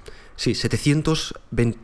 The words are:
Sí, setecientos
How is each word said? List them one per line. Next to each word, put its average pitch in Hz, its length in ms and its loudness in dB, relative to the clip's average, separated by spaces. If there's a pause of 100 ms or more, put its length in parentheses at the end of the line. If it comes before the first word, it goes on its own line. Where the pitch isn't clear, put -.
(360)
Sí, - 180 0
setecientos 147 800 0 (500)